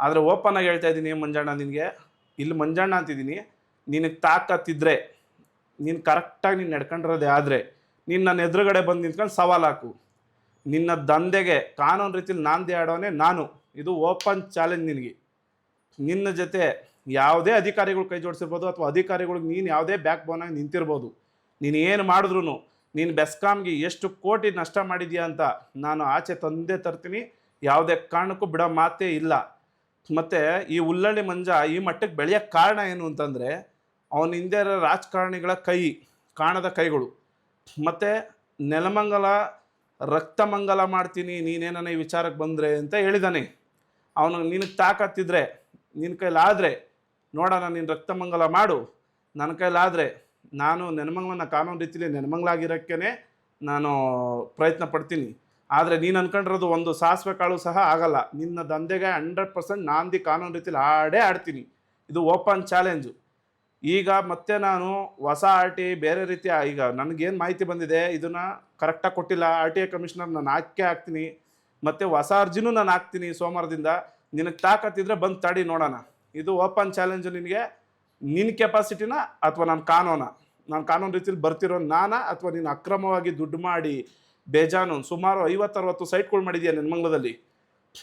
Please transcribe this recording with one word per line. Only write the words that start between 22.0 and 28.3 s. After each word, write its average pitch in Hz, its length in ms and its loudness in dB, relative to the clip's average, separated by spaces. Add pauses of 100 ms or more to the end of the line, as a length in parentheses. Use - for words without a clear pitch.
ಮಾಡಿದ್ರೂ, 185 380 4 (520)
ನೀನು 160 200 -2
ಬೆಸ್ಕಾಂಗೆ 180 560 0
ಎಷ್ಟು 170 380 -4
ಕೋಟಿ 202 420 -2
ನಷ್ಟ 175 280 -4
ಮಾಡಿದ್ಯಾ 180 460 -4
ಅಂತ 160 160 -6 (360)
ನಾನು 151 280 -2
ಆಚೆ 147 300 0
ತಂದೇ 165 420 -4
ತರ್ತೀನಿ. 180 640 -10 (240)
ಯಾವುದೇ 160 340 4
ಕಾರಣಕ್ಕೂ 185 500 -2